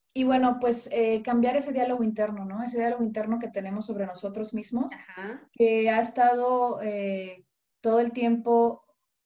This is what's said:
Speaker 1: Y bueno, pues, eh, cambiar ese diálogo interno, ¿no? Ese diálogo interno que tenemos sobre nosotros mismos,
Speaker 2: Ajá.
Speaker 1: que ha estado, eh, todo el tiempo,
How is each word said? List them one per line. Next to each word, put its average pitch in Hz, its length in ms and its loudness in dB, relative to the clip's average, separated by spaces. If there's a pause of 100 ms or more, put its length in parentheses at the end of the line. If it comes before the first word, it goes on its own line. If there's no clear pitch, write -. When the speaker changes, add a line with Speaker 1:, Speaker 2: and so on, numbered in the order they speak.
(140)
Speaker 1:
Y 262 120 -2
bueno, 254 340 4
pues, 240 320 -2
eh, 226 320 2
cambiar 247 320 2
ese 285 160 -2
diálogo 247 320 0
interno, 208 420 -2
¿no? 202 180 -6
Ese 240 160 -4
diálogo 233 240 0
interno 220 360 -2
que 226 100 -6
tenemos 196 360 -6
sobre 202 220 -6
nosotros 202 460 -8
mismos, 240 400 -4
Speaker 2:
Ajá. 190 600 -14
Speaker 1:
que 226 360 4
ha 220 120 4
estado, 247 800 2
eh, 196 640 -6 (360)
todo 226 180 4
el 233 120 2
tiempo, 233 720 2 (420)